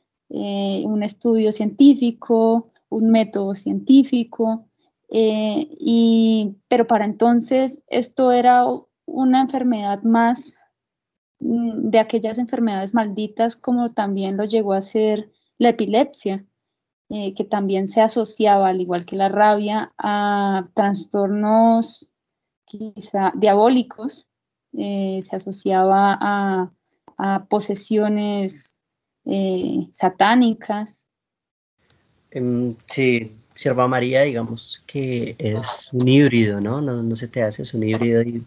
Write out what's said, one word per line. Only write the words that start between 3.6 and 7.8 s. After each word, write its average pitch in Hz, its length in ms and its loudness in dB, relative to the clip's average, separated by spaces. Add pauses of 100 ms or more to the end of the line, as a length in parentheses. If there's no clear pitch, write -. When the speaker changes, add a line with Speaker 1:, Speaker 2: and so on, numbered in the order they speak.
Speaker 1:
eh, 214 580 -2 (120)
y, 226 760 2 (120)
pero 233 200 2
para 214 180 2
entonces 240 840 0